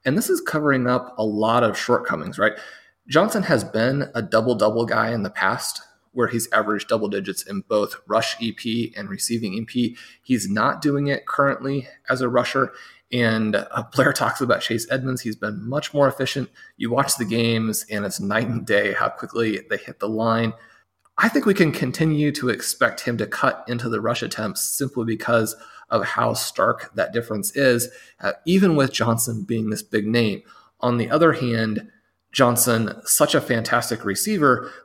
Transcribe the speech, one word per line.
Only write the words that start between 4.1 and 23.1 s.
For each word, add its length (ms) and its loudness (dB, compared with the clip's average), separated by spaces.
a 60 -2
double-double 640 2
guy 260 0
in 120 -2
the 60 -4
past, 520 -2
where 140 2
he's 240 -4
averaged 360 0
double 220 0
digits 340 -6
in 240 -6
both 280 0
rush 340 0
E 100 -2
P 460 -4
and 100 -10
receiving 460 -4
E 120 -6
P. 300 -2
He's 260 -2
not 320 0
doing 240 0
it 220 -2
currently 600 -2
as 120 0
a 80 0
rusher. 420 0
And, 440 2
uh, 280 -4
Blair 200 2
talks 280 -2
about 200 2
Chase 280 -2
Edmonds. 320 -2
He's 140 -4
been 340 -8
much 240 -6
more 140 4
efficient. 420 -2
You 140 -4
watch 280 0
the 80 0
games, 680 0
and 120 -2
it's 160 -4
night 280 0
and 180 -4
day 280 2
how 160 0
quickly 500 -4
they 80 -2
hit 220 -14
the 100 -4
line. 440 0
I 100 4
think 160 0
we 80 4
can 180 4
continue 600 0
to 180 -2
expect 520 -2
him 160 -2